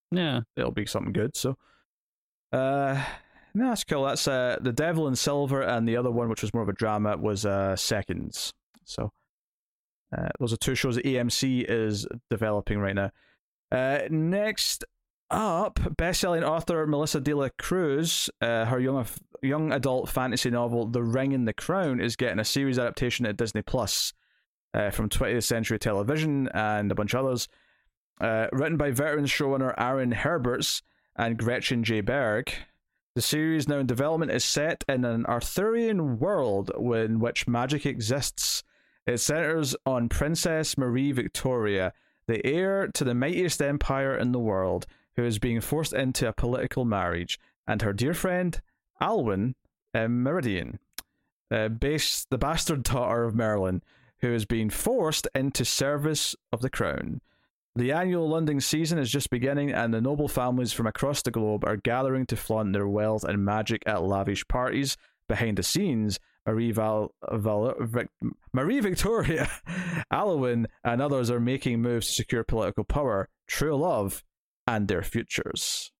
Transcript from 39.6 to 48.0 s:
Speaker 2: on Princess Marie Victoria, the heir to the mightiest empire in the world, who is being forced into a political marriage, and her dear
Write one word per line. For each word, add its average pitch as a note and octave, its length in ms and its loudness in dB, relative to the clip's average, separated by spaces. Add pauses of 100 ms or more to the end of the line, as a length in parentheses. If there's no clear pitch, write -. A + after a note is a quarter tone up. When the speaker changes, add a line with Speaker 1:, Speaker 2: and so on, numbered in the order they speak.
Speaker 2:
on B2 240 2
Princess D#3+ 680 0
Marie C3 340 2
Victoria, G#2+ 800 0 (340)
the A2 180 0
heir F#3+ 440 0
to - 140 -2
the A#2+ 120 2
mightiest E3 460 0
empire C3+ 560 0
in B2 160 0
the B2 60 0
world, F#2+ 460 0 (300)
who B2 80 0
is A2+ 160 0
being A#2 200 0
forced D3 340 -2
into C3 340 0
a A2 60 -2
political B2 520 0
marriage, F2 540 0 (280)
and G#2+ 140 0
her G#2+ 100 2
dear A#2+ 220 0